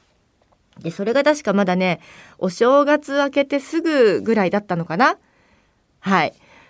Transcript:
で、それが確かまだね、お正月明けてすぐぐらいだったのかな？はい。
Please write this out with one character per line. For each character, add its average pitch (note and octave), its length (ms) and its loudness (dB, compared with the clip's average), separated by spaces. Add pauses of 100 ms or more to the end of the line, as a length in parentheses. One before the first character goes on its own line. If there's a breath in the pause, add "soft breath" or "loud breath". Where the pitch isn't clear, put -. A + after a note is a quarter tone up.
(840)
で、 E3+ 80 -8
そ G3 140 -8
れ A3 80 -2
が C#4 100 2
確 D4 200 0
か G#3+ 100 0
ま G3+ 140 2
だ F3+ 100 0
ね、 F3+ 240 -2 (380 loud breath)
お F#3+ 100 -2
正 C4 380 2
月 D4 320 -2
明 C#4+ 100 0
け C#4 160 0
て C#4 160 -2
す D#4+ 220 -6
ぐ A#3+ 400 2
ぐ A3+ 120 0
ら G#3 120 2
い E3+ 40 -2
だ G3+ 100 -2
っ - 40 -4
た F3 120 -6
の E3+ 100 -6
か D#3+ 100 -8
な？ C#4+ 220 2 (800)
は F#3 260 0
い。 - 80 -4 (380 soft breath)